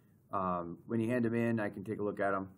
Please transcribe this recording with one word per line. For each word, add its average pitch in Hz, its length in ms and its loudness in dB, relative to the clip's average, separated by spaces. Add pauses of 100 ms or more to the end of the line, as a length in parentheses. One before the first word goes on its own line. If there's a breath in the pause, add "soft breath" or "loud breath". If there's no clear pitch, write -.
(300 soft breath)
Um, 90 460 -2 (100)
when 113 140 0
you 113 80 2
hand 123 160 2
them 113 100 2
in, 117 240 2
I 104 120 0
can 98 140 -8
take 101 160 -4
a - 20 -2
look 101 180 -2
at 98 140 4
'em, 95 240 -2